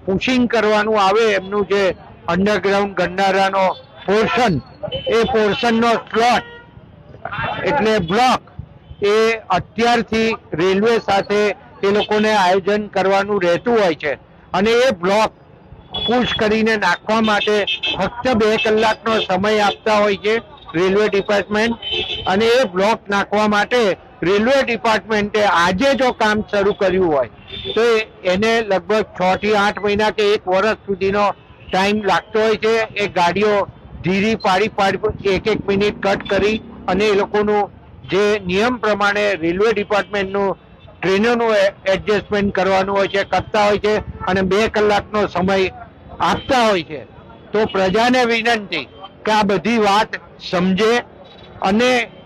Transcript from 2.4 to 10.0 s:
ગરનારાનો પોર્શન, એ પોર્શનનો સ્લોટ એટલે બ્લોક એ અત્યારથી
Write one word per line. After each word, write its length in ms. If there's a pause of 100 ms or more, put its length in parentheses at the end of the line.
ગરનારાનો 800 (300)
પોર્શન, 560 (460)
એ 160
પોર્શનનો 680
સ્લોટ 500 (1200)
એટલે 340
બ્લોક 420 (600)
એ 300 (160)
અત્યારથી 840 (180)